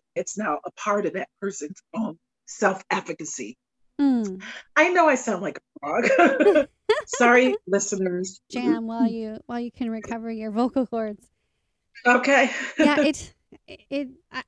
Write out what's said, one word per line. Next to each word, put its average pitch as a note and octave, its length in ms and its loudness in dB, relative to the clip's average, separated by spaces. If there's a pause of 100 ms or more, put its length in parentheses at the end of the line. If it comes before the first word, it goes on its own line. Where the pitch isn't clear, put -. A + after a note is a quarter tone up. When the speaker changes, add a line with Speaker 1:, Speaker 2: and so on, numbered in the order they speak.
(140)
Speaker 1:
It's F3 240 -6
now D#3 260 -4
a F4 80 -10
part G#3 340 -2
of D#3+ 80 -4
that F#3+ 140 -6 (120)
person's - 420 -10 (120)
own A3 240 -6 (280)
self-efficacy. F#3+ 1120 -4 (440)
Speaker 2:
Mm. A3 420 0 (340)
Speaker 1:
I D#4+ 140 6
know F4 180 4
I C#4 60 4
sound G3+ 280 -4
like - 160 -8
a - 220 -20
frog. F4+ 880 4 (180)
<laughs> C#5 220 0
Sorry, B3+ 560 4
Speaker 2:
<laughs> - 40 -18
Speaker 1:
listeners. F#3+ 720 -4 (100)
Speaker 2:
Jam A#3+ 360 -2
while A3+ 220 0
you, A3 380 -8
while A#3+ 140 -8
you A#3+ 120 -8
can A#3 180 -6
recover A3+ 400 -8
your A3 200 -6
vocal B3 360 0
cords. A3 420 -6 (760)
Speaker 1:
Okay. B3 500 4
<laughs> - 40 -8 (180)
Speaker 2:
Yeah, D4 220 6
it, - 340 -2 (340)
it, C#4 400 -8 (220)
I, B3+ 180 -10